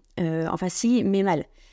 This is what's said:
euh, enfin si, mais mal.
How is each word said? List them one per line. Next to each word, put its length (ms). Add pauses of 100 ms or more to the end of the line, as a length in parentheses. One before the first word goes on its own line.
(200)
euh, 300
enfin 180
si, 360
mais 180
mal. 240 (260)